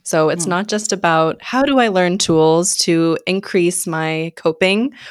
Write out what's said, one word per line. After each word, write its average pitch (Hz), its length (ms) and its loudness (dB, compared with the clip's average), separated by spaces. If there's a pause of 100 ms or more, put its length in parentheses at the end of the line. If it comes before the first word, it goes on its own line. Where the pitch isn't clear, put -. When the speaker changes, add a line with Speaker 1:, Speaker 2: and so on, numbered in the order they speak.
Speaker 1:
So 156 240 0
it's 170 160 -2
Speaker 2:
Hmm. 190 60 -4
Speaker 1:
not 185 180 -2
just 208 240 -4
about 165 500 0
how 254 220 -2
do 277 160 2
I 233 80 2
learn 180 280 0
tools 165 600 2
to 165 500 0
increase 180 640 -2
my 160 480 -4
coping 190 560 0 (180)